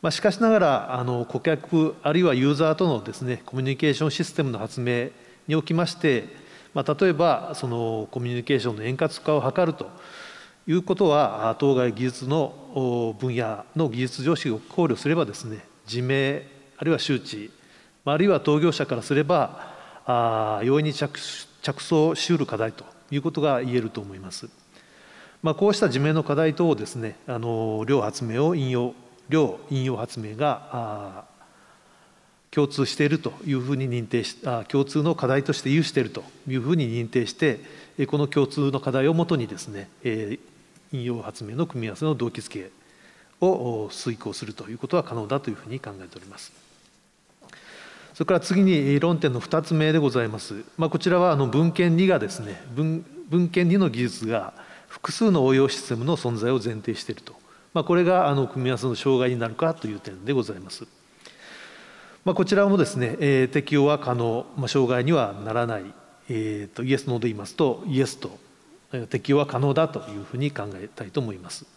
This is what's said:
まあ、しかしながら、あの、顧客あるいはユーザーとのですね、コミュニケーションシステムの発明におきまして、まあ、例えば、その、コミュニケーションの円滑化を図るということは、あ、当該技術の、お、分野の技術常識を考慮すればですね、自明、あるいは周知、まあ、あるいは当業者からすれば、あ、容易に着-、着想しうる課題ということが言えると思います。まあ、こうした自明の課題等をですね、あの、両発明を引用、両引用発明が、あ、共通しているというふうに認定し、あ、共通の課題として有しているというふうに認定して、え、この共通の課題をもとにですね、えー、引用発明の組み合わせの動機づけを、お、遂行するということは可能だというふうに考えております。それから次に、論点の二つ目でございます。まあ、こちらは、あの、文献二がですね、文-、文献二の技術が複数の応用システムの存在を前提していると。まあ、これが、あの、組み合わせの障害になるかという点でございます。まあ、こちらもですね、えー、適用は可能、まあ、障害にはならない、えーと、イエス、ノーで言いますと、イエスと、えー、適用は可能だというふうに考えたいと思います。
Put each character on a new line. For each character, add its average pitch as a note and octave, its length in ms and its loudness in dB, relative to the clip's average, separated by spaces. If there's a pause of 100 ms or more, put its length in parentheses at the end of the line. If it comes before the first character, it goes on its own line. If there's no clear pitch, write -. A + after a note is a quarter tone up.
ま E3+ 80 0
あ、 - 20 2
し - 100 -4
か G#3+ 100 4
し F3 80 -4
な A3+ 120 4
が A3 80 6
ら、 B2+ 420 2
あ - 20 -2
の、 B2 220 -2
顧 - 160 -6
客 D#3+ 600 0
あ D3 100 0
る E3+ 80 4
い - 20 4
は D#3+ 120 4
ユ C3 180 4
ー - 20 4
ザ D#3 180 2
ー - 40 4
と F#3 100 2
の B2 160 0
で G#2 100 -10
す - 100 -10
ね、 B2 220 -4
コ - 120 -10
ミ C3 80 -2
ュ - 20 0
ニ C3+ 100 -2
ケ D3+ 140 2
ー - 40 4
シ D#3+ 100 -2
ョ - 20 2
ン D3 40 2
シ E3+ 140 -2
ス - 80 -10
テ D#3 120 0
ム C3+ 60 -2
の A2 80 -4
発 A2 220 -8
明 A#2+ 280 0 (400)
に D3+ 80 2
お D#3 60 0
き D#3+ 120 -2
ま E3+ 120 2
し - 100 -8
て、 B2+ 320 2 (440)
ま C#3+ 140 -2
あ、 D3 120 0
例 F#3+ 100 4
え F3 40 4
ば、 D3+ 420 2
そ C3+ 120 -6
の、 A2+ 460 -2
コ B2+ 80 -6
ミ A#2+ 100 -4
ュ B2 60 -4
ニ A#2+ 80 -6
ケ C#3 120 2
ー - 40 4
シ A#2+ 80 -2
ョ A#2 40 -2
ン G#2 40 -6
の G#2+ 80 -10
円 B2+ 140 -2
滑 D#3 160 0
化 - 200 0
を C3 180 0
図 F3+ 140 2
る D#3+ 80 -2
と - 160 -10 (760)
い D#3 60 2
う F3+ 80 2
こ F#3+ 120 -2
と F#3 140 2
は、 A2+ 420 2
あ、 A2+ 60 0
当 C#3 180 4
該 B2 180 2
技 A2+ 120 -4
術 B2+ 240 -4
の、 D3+ 260 0 (200)
お、 A#2+ 440 0
分 B2+ 160 -2
野 A2 300 -4 (100)
の D#3+ 140 0
技 A#2+ 120 -4
術 C3 220 -4
常 D#3+ 140 2
識 C#3+ 140 -4
を G#2+ 100 -2
考 - 240 0
慮 B2+ 120 2
す - 120 -4
れ D#3+ 80 2
ば E3 80 2
で G2+ 100 -8
す - 120 -14
ね、 G#2+ 180 -12 (220)
自 A#2 140 -4
明、 C3+ 420 0 (340)
あ - 80 -8
る D#3+ 60 2
い - 20 4
は C#3+ 80 0
周 C3+ 180 0
知、 G#2+ 320 -10 (540)
ま C#3 80 0
あ、 - 20 2
あ D#3 40 0
る F#3+ 80 4
い - 20 6
は E3+ 100 6
当 D3+ 220 4
業 E3 100 4
者 C#3+ 160 -2
か - 80 -2
ら A#2 80 -4
す - 100 -2
れ D3 120 4
ば、 C#3+ 500 0 (320)
あ、 A2 560 0
容 C3 160 4
易 D3+ 100 2
に C#3+ 60 -4
着-、 - 240 -4 (440)
着 - 200 -6
想 D#3+ 320 4
し - 180 0
う E3 60 4
る C#3 80 0
課 A2 100 -6
題 A2 140 -2
と - 140 -18 (260)
い C#3+ 60 -2
う C#3 60 -2
こ D#3+ 100 -2
と D#3+ 80 -2
が C#3 200 2
言 B2+ 140 -4
え B2 60 4
る A2 100 -4
と A2+ 100 -8
思 G2 140 -12
い F#2+ 60 -14
ま F#2 100 -14
す。 - 180 -14 (920)
ま D#3+ 100 2
あ、 - 20 0
こ G3+ 140 4
う G#3 60 4
し G#3 40 -4
た A3 80 4
自 C3 140 2
明 D3+ 140 2
の D3+ 100 2
課 D3 100 0
題 D#3 200 2
等 E3+ 140 2
を D3+ 60 4
で G#2 120 -6
す - 100 -12
ね、 A2+ 200 -8 (100)
あ B2 120 -6
の、 A2+ 480 -2
両 C3+ 140 4
発 G#2+ 240 -4
明 A#2 200 0
を E3+ 120 2
引 C3 140 -2
用、 A#2+ 240 -2 (340)
両 C3+ 320 2 (100)
引 C3+ 140 -2
用 C3 120 -2
発 A#2 220 -8
明 G#2+ 180 -10
が、 C3 360 -2
あ、 G#2 520 -8 (1300)
共 D3 160 2
通 C#3 200 0
し - 100 -6
て D3+ 80 4
い D3 40 4
る D#3 100 2
と - 140 -4 (140)
い D3 60 0
う C3 80 0
ふ B2+ 100 -4
う C#3 60 0
に C3 120 -2
認 A#2+ 200 -4
定 A2+ 160 0
し、 - 200 -10
あ、 A#2+ 220 -2
共 C#3 180 2
通 D3 180 0
の D#3+ 120 2
課 C#3 140 -2
題 C3+ 160 2
と D3+ 80 -2
し - 100 -4
て C3 80 -2
有 D3 140 4
し - 80 -6
て C#3 80 2
い A#2+ 40 2
る G#2 60 -6
と - 140 -10 (240)
い C3 80 -2
う B2+ 40 0
ふ B2 100 -2
う F3 60 4
に C#3 120 0
認 A2+ 200 -2
定 A#2+ 180 0
し - 60 -10
て、 C3+ 280 0 (380)
え、 C#3+ 80 2
こ D3 120 -2
の C#3+ 80 2
共 C#3+ 220 2
通 C#3 240 0
の C3+ 80 -2
課 C#3 100 -4
題 C3 160 2
を D#3+ 80 4
も E3 120 2
と E3+ 100 0
に A#2+ 100 -2
で G2 120 -10
す - 100 -12
ね、 G2 200 -12 (140)
え A2 360 -4 (540)
ー、 C#3+ 40 -4
引 B2 80 -4
用 A#2 180 -4
発 G#2+ 220 -12
明 G#2 100 -10
の D#3+ 120 -2
組 B2+ 160 -8
み A2 60 -4
合 G2+ 40 -8
わ - 40 -14
せ D3+ 80 -6
の D#3 120 2
動 A#2 160 -2
機 - 80 -8
づ - 100 -14
け G2 200 -12 (680)
を、 B2 440 0
お、 G#2 80 -10
遂 A#2 240 -6
行 G#2+ 160 -8
す - 120 -10
る G#2+ 100 -12
と G2+ 160 -16
い A2+ 40 -10
う - 40 -14
こ B2+ 100 -8
と F3 80 0
は E3 80 2
可 - 100 -10
能 A2 140 -6
だ C3+ 100 -2
と B2+ 120 -6
い - 20 -4
う G2 40 -6
ふ - 120 -18
う - 20 -12
に G2+ 80 -8
考 G#2 220 -12
え F2+ 80 -18
て - 80 -20
お - 20 -16
り F#2 80 -20
ま G2 100 -20
す。 - 160 -20 (1600)
そ D#3 100 -2
れ - 20 -2
か F#3+ 80 4
ら E3+ 60 4
次 F#3+ 220 2
に、 C#3+ 360 6
論 E3 220 4
点 C#3+ 120 2
の B2 60 -2
二 D#3 240 0
つ D#3 100 -4
目 D#3 200 4
で D#3+ 80 4
ご C#3 100 4
ざ A#2+ 140 2
い A2 40 -2
ま G#2+ 120 -8
す。 G#2+ 240 -12 (120)
ま D#3+ 120 0
あ、 - 20 -2
こ D#3+ 80 -2
ち F#3 120 0
ら F3+ 100 4
は、 F3+ 100 6
あ D#3 60 4
の、 C#3 100 2
文 D3 240 2
献 E3+ 260 2
二 F#3 120 4
が E3+ 100 4
で G#2+ 100 -2
す - 120 -10
ね、 G#2 200 -10 (140)
文-、 D#3+ 300 -2 (240)
文 E3+ 200 4
献 F3 200 2
二 F#3+ 100 6
の F#3 100 4
技 A#2 120 -2
術 A2+ 260 -2
が A2 260 -4 (360)
複 - 240 -10
数 A3+ 180 2
の D#3 140 6
応 C3 100 6
用 C3+ 140 6
シ C3 100 -2
ス - 100 -14
テ B2 60 -2
ム A#2 100 -6
の D#3 120 2
存 A#2+ 200 -2
在 A2 140 -2
を C3 40 2
前 A#2 200 -2
提 G#2+ 200 -4
し - 100 -10
て - 80 -10
い - 20 -6
る - 80 -16
と。 - 120 -18 (400)
ま E3 80 2
あ、 - 20 0
こ F3 100 2
れ F3 100 6
が、 F3+ 240 4
あ C#3+ 60 2
の、 C3+ 140 2
組 C3 160 -4
み B2 60 2
合 B2+ 40 0
わ A#2 40 -4
せ A#2 80 -4
の A#2+ 80 0
障 C3 260 2
害 B2+ 100 2
に B2 80 -2
な A#2 80 -2
る A2 80 -6
か E3 200 0
と D#3+ 120 -10
い G#2+ 80 -4
う G2+ 60 -12
点 F#2+ 240 -16
で B2+ 80 -2
ご B2+ 100 2
ざ G2+ 120 -6
い F#2 40 -12
ま F2+ 120 -16
す。 - 160 -14 (1400)
ま F#3 80 2
あ、 - 20 2
こ F#3+ 100 2
ち F#3+ 120 4
ら G3+ 120 6
も G3 80 6
で E3 100 6
す - 100 -6
ね、 B2 240 -2
え C#3 240 6
ー、 B2+ 80 -2
適 C#3+ 220 0
用 C#3+ 120 6
は D3 120 4
可 B2+ 160 -2
能、 A#2 320 0 (100)
ま C#3 80 -2
あ、 A#2 40 -4
障 C3 220 4
害 B2 140 2
に D3+ 80 2
は A#2 220 2 (100)
な A2 80 -4
ら A#2 140 0
な A2+ 120 -4
い、 F#2 60 -10 (440)
え G#2+ 440 -4
ー - 20 -20
と、 A#2+ 80 -8
イ C3 100 0
エ C3 60 2
ス、 - 80 -6
ノ B2 100 0
ー - 20 -2
で A#2 100 0
言 G#2+ 80 -4
い - 20 -10
ま G2+ 80 -10
す - 80 -16
と、 C3+ 320 0
イ C3+ 140 0
エ C3+ 60 4
ス - 120 -8
と、 - 200 -12 (540)
え B2 100 -6
ー、 A2 40 -8
適 - 260 -2
用 C#3+ 60 6
は C#3+ 80 4
可 C3+ 120 -4
能 C#3 160 2
だ D#3+ 140 4
と - 120 -6 (100)
い G2+ 100 -10
う G2 40 -12
ふ - 100 -14
う - 40 -6
に C#3 120 -2
考 G#2+ 140 -8 (100)
え F#2+ 140 -14
た - 160 -12
い F#2+ 60 -14
と D3 100 -2
思 A2 120 -4
い F#2 60 -10
ま F2+ 120 -16
す。 - 160 -14 (100)